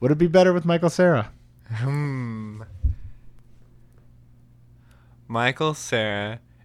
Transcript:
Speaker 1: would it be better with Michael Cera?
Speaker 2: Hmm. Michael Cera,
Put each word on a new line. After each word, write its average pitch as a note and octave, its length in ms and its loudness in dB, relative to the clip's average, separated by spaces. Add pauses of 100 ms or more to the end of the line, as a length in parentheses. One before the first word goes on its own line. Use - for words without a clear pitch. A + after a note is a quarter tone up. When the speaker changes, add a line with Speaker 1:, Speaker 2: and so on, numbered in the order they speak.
Speaker 1:
would B2+ 100 2
it D3+ 80 2
be F3 100 4
better F3+ 260 6
with E3+ 100 -2
Michael E3+ 260 2
Cera? E3 400 2 (400)
Speaker 2:
Hmm. A#2 920 -6 (2750)
Michael B2 460 0
Cera, G#2+ 640 -4 (240)